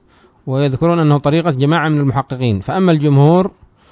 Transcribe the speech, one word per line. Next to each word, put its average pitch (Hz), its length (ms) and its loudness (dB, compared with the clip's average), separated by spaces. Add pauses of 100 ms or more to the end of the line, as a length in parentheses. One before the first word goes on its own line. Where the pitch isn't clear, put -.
(480)
ويذكرون 143 520 -2
أنه 147 180 2
طريقة 156 340 0
جماعة 147 380 -2
من 151 100 0
المحققين. 127 600 -2
فأما 180 320 -2
الجمهور 151 600 2 (400)